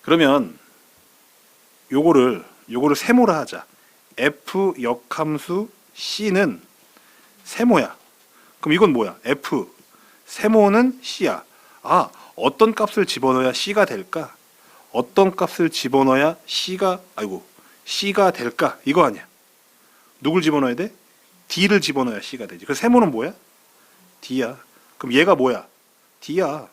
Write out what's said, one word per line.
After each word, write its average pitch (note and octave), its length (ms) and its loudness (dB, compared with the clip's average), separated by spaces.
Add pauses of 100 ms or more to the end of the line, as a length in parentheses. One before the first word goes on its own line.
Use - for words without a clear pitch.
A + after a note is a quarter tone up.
그러면 C#3+ 560 2 (1300)
요거를, C3 520 4 (260)
요거를 C#3 260 0
세모라 A#3 420 4
하자. A2 260 -10 (520)
F D#3 680 -2
역함수 D#3 880 -6 (240)
C는 G3 640 -2 (840)
세모야. G#3 520 0 (640)
그럼 D#3 120 -2
이건 F#3 200 4
뭐야? A#2 320 -2
F C3+ 460 -4 (560)
세모는 A3 760 2
C야. G#2+ 420 -6 (380)
아, D#3 280 0 (240)
어떤 A3 400 2
값을 - 320 -2
집어넣어야 C3 460 0
C가 G3+ 320 0
될까? C3 500 -8 (580)
어떤 F3+ 440 2
값을 E3+ 340 -2
집어넣어야 C3+ 680 2 (100)
C가, F#3 540 -4 (160)
아이고, G2 300 -10 (380)
C가 G3 480 0
될까? A#2+ 520 -4
이거 D#3 200 2
아니야. G#2 220 -4 (920)
누굴 D#3+ 220 0
집어넣어야 C#3+ 320 0
돼? F3+ 180 -8 (560)
D를 G3 320 2
집어넣어야 B2+ 400 -4
C가 A#2+ 260 -14
되지. F2 180 -20
그래서 C3+ 160 -6
세모는 A#3 300 4
뭐야? C3 240 -6 (880)
D야. B2+ 360 -6 (380)
그럼 B2 160 -8
얘가 E3+ 220 4
뭐야? B2+ 320 0 (540)
D야. D3+ 520 -6